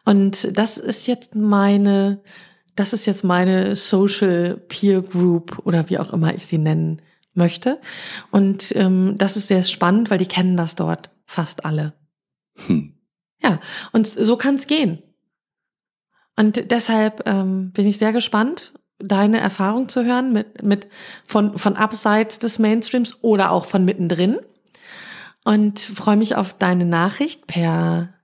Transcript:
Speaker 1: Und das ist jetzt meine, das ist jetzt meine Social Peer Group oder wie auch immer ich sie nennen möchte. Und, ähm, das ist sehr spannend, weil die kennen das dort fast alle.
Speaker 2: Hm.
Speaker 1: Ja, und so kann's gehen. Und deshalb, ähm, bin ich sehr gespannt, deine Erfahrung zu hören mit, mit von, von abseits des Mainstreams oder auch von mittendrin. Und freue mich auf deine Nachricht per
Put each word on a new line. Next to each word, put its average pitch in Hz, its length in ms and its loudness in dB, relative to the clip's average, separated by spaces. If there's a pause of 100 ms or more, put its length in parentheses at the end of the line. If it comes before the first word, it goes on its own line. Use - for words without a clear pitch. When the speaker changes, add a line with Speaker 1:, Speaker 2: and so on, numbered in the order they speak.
Speaker 1:
Und 196 520 2
das 214 220 0
ist - 280 -6
jetzt 240 280 -6
meine, 202 840 2 (560)
das 202 160 -2
ist 214 140 -4
jetzt 196 180 -2
meine 185 520 2
Social 190 800 0 (120)
Peer 190 340 2
Group 175 600 0
oder 165 260 0
wie - 80 0
auch - 140 -6
immer 160 220 0
ich - 120 -12
sie 165 120 -2
nennen 156 440 -2 (320)
möchte. 180 440 0 (520)
Und, 196 440 0
ähm, 185 440 2
das 196 180 0
ist 202 120 -6
sehr 185 140 2
spannend, 196 480 0
weil 196 80 2
die 180 80 0
kennen 185 300 0
das 165 200 -2
dort 165 340 -6 (160)
fast - 380 -8
alle. 151 280 -4 (760)
Speaker 2:
Hm. 73 280 -2 (500)
Speaker 1:
Ja, 180 160 0 (320)
und 220 140 2
so 226 300 0
kann's 269 300 -2
gehen. 247 360 0 (1300)
Und 214 340 2
deshalb, 220 560 0
ähm, 190 460 -2
bin 202 140 2
ich 208 120 2
sehr 214 140 2
gespannt, 240 600 -2 (260)
deine 208 400 2
Erfahrung 208 500 -2
zu 247 160 -2
hören 247 280 0
mit, 214 300 -2
mit 202 260 0 (400)
von, 208 300 0
von - 180 -2
abseits 214 600 0
des 233 200 -4
Mainstreams 226 640 0
oder 208 280 2
auch 180 160 0
von 190 180 2
mittendrin. 180 540 0 (1080)
Und 214 340 2
freue 208 380 -2
mich 220 200 0
auf 190 180 -4
deine 180 320 2
Nachricht 185 600 -2
per 170 760 -2